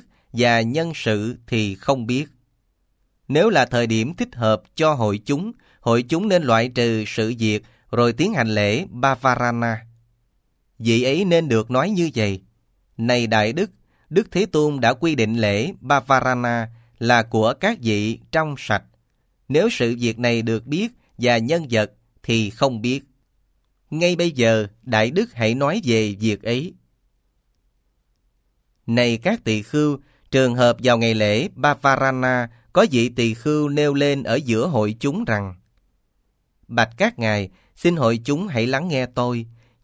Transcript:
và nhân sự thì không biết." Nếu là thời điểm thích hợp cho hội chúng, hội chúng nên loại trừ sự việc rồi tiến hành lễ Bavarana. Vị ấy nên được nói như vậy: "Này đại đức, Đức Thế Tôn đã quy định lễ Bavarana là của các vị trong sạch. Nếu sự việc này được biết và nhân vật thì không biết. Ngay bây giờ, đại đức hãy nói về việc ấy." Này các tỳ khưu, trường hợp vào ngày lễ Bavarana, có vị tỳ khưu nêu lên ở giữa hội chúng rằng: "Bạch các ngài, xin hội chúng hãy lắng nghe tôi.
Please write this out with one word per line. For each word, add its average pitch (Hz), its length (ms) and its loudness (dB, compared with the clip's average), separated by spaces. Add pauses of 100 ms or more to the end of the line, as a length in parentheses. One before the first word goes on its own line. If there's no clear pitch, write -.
(340)
và 117 280 2
nhân 156 340 -2
sự 110 420 -2 (100)
thì 107 280 -2
không 127 320 -2
biết." 127 180 -2 (1000)
Nếu 160 220 4
là 147 160 4
thời 120 220 0
điểm 113 280 -2
thích - 200 -8
hợp 110 260 0 (140)
cho 156 180 2
hội 107 320 -2
chúng, 170 260 -4 (280)
hội 120 240 2
chúng 165 240 -2
nên 180 160 2
loại 117 260 2
trừ 117 380 0
sự 113 320 -2
việc 107 240 0 (280)
rồi 120 220 2
tiến 165 200 0
hành 120 160 0
lễ 107 400 0
Bavarana. 120 960 -2 (920)
Vị 117 240 2
ấy 147 220 0
nên 165 220 2
được 113 240 0
nói 135 180 0
như 175 260 -2
vậy: 101 260 -2 (560)
"Này 117 300 0
đại 110 260 2
đức, 190 180 -4 (380)
Đức 190 220 0
Thế 208 140 0
Tôn 151 340 0
đã 120 140 2
quy 156 220 -2
định 113 220 0
lễ 110 440 0
Bavarana 123 880 0 (300)
là 117 240 4
của 113 360 0
các 214 220 -2
vị 110 380 0 (120)
trong 156 260 -2
sạch. - 260 -4 (640)
Nếu 165 240 2
sự 120 280 -2
việc 117 200 -2
này 120 220 0
được 113 240 -2
biết 175 260 -2 (260)
và 120 200 2
nhân 147 340 0
vật 107 200 0 (320)
thì 113 260 0
không 123 320 -2
biết. 127 200 -2 (880)
Ngay 175 260 0
bây 170 160 0
giờ, 113 360 2 (140)
đại 113 300 0
đức 202 220 -2
hãy 113 220 0
nói 147 280 -2
về 110 360 0
việc 107 240 -2
ấy." 131 300 -4 (2250)
Này 120 300 2
các 185 260 -2
tỳ 107 180 -2
khưu, 147 380 -2 (320)
trường 131 240 2
hợp 120 280 4
vào 120 140 4
ngày 113 160 2
lễ 107 420 0
Bavarana, 131 920 0 (240)
có 202 180 6
vị 120 180 2
tỳ 120 240 0
khưu 151 360 -2
nêu 147 240 0
lên 139 300 0
ở 117 220 0
giữa 117 220 0
hội 110 320 0
chúng 170 260 -2
rằng: 101 300 -4 (1120)
"Bạch 117 300 0
các 220 220 -2
ngài, 104 300 -2 (260)
xin 175 200 0
hội 120 300 0
chúng 151 220 -2
hãy 120 200 -2
lắng 135 200 -4
nghe 135 180 -2
tôi. 123 400 -4 (380)